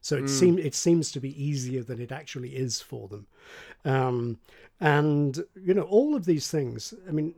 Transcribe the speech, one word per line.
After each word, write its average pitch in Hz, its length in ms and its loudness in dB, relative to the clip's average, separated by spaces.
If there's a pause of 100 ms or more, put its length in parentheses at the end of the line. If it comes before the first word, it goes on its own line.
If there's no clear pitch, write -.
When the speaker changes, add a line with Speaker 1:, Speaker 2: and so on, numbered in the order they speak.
Speaker 1:
So - 140 -2
it 135 100 -2
Speaker 2:
Mm. 135 40 -2
Speaker 1:
seem-, 175 300 6
it 151 160 -2
seems 170 360 2
to 147 80 -6
be 139 240 -8
easier 131 400 -2
than 117 160 -8
it 120 120 -10
actually 131 440 -10
is 131 260 -4
for 110 280 -14
them. 104 180 -14 (560)
Um, 127 560 0 (400)
and, 147 640 2 (180)
you 185 120 2
know, 196 80 4
all 233 340 4
of 214 80 -2
these 160 260 0
things, 123 440 -4 (120)
I 185 60 -10
mean 156 260 -2